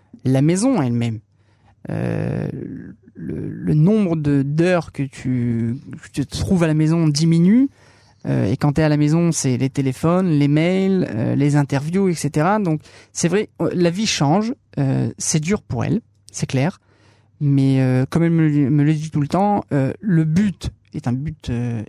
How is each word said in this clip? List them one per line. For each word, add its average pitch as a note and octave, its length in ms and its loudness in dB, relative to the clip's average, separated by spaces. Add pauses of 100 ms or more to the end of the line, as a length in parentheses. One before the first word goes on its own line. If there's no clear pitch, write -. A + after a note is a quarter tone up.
(240)
la C3 180 2
maison F#3+ 400 2
elle-même, A#2+ 380 -2 (720)
euh, - 560 -4 (640)
le, - 360 -10
le D#3+ 260 -4
nombre F3+ 400 4
de, C#3+ 260 2
d'heures D#3+ 500 0
que C#3+ 120 -6
tu, A#2+ 760 -2 (240)
que - 100 -20
tu C#3+ 140 -4
te - 120 -10
trouves F3+ 260 0
à E3 40 4
la D#3 60 2
maison D#3 340 2
diminue, E3 640 4 (560)
euh, B2 260 0
et C3+ 60 0
quand D3 140 0
t'es C#3+ 100 0
à D#3 80 2
la D3 80 2
maison, D#3+ 340 2
c'est B2+ 260 -2
les C3 120 -2
téléphones, E3 600 0
les C#3+ 180 2
mails, F3+ 640 2
euh, A#2+ 240 -2
les C#3+ 200 2
interviews, D3+ 520 0
et E3+ 80 0
cetera. D#3 420 0
Donc, D#3+ 240 -2 (320)
c'est - 140 -2
vrai, F#3+ 220 0 (120)
euh, E3 120 0
la E3+ 180 2
vie G3 160 -4
change, G3+ 480 0 (240)
euh, C3 400 0
c'est - 200 -2
dur F3+ 220 -2
pour A2 240 -4
elle, D#3 160 -2 (300)
c'est - 160 -6
clair, C#3 320 -2 (600)
mais, C3+ 420 2
euh, B2+ 280 2
comme E3 140 0
elle E3+ 80 2
me, D3 400 2
me D3 120 4
le D3+ 120 2
dit D#3 160 -8
tout D3+ 100 -2
le C#3 60 -2
temps, G3+ 360 0 (100)
euh, C3+ 260 0
le E3 240 2
but E3+ 460 0 (240)
est D3 160 -6
un A#2+ 40 0
but, D3+ 360 -8
euh, A#2+ 400 -4